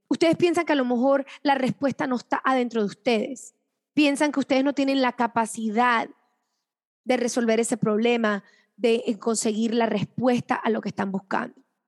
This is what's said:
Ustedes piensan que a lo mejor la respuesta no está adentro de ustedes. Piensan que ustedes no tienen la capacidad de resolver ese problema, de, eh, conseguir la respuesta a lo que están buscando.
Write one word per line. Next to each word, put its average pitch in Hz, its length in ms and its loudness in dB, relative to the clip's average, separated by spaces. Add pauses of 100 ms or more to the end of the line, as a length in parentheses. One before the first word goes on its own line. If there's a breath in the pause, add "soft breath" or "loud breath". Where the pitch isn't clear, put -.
Ustedes 320 280 2
piensan 339 300 0
que 320 60 0
a 294 40 2
lo 262 80 2
mejor 269 400 2 (180 loud breath)
la 277 120 2
respuesta 262 520 -2
no 254 100 -2
está - 280 -4
adentro 247 360 0
de 202 60 0
ustedes. - 680 -4 (400)
Piensan 285 380 2
que 277 80 -2
ustedes 269 240 0
no 277 100 0
tienen 269 260 0
la 247 120 2
capacidad 226 960 0 (960)
de 247 120 0
resolver 233 440 0
ese 233 160 -2
problema, 220 680 0 (320 soft breath)
de, 233 300 0
eh, 214 120 -2
conseguir 226 560 -2
la 226 120 2
respuesta 233 680 -2
a - 160 -2
lo 220 100 0
que 214 80 -6
están 196 240 -6
buscando. - 420 -6 (340)